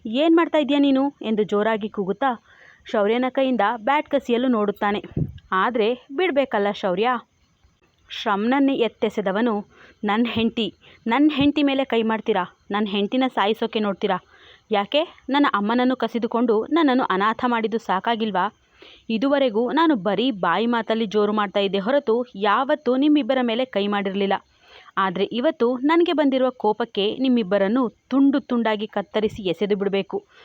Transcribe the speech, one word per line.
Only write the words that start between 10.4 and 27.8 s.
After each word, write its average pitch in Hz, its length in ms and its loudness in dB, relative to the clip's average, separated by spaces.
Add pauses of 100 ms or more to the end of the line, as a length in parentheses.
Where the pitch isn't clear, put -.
ನನ್ 277 240 4
ಹೆಂಡ್ತಿ 285 320 2
ಮೇಲೆ 269 200 2
ಕೈ 226 200 0
ಮಾಡ್ತೀರಾ? 214 540 -2 (140)
ನನ್ 208 160 0
ಹೆಂಡ್ತಿನ 208 400 -2
ಸಾಯಿಸೋಕೆ 220 520 -2
ನೋಡ್ತೀರಾ? 202 380 -2 (540)
ಯಾಕೆ? 208 320 0 (260)
ನನ್ನ 285 240 2
ಅಮ್ಮನನ್ನು 240 420 0
ಕಸಿದುಕೊಂಡು 226 720 0
ನನ್ನನ್ನು 277 380 2
ಅನಾಥ 208 440 0
ಮಾಡಿದ್ದು 226 300 -2
ಸಾಕಾಗಿಲ್ವಾ? 208 760 -2 (560)
ಇದುವರೆಗೂ 254 600 0
ನಾನು 311 240 2
ಬರೀ 208 360 0
ಬಾಯಿ 185 340 0
ಮಾತಲ್ಲಿ 226 400 -2
ಜೋರು 208 280 0
ಮಾಡ್ತಾ 208 260 -2
ಇದ್ದೆ 196 200 0
ಹೊರತು 240 460 0 (100)
ಯಾವತ್ತೂ 247 600 0
ನಿಮ್ಮಿಬ್ಬರ 269 460 2
ಮೇಲೆ 240 240 -2
ಕೈ 202 220 -2
ಮಾಡಿರಲಿಲ್ಲ. 196 460 -2 (640)
ಆದ್ರೆ 190 260 0
ಇವತ್ತು 240 540 0
ನನಗೆ 330 360 2
ಬಂದಿರುವ 269 360 2
ಕೋಪಕ್ಕೆ 214 680 -2
ನಿಮ್ಮಿಬ್ಬರನ್ನು 226 720 0 (200)